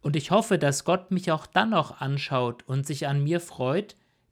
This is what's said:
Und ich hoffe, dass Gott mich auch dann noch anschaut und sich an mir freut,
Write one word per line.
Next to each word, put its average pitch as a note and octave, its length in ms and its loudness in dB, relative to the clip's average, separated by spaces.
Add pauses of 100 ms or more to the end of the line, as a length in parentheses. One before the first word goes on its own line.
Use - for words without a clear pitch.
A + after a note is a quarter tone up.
Und D3 140 0
ich - 140 -2
hoffe, G3+ 280 4
dass C#3+ 260 0
Gott F#3 260 0
mich F3+ 220 0
auch D#3 140 -4
dann G#3+ 240 0
noch E3+ 320 0
anschaut C3+ 640 -2
und C3+ 220 -2
sich D3 200 -6
an C#3+ 180 0
mir E3+ 160 0
freut, E3 560 -4 (360)